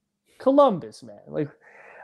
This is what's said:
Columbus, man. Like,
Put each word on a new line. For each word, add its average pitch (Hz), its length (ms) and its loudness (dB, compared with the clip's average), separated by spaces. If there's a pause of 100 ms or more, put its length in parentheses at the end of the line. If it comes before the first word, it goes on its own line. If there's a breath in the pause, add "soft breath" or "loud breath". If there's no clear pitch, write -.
(400)
Columbus, 254 640 0
man. 104 240 -20
Like, 151 220 -8 (540 loud breath)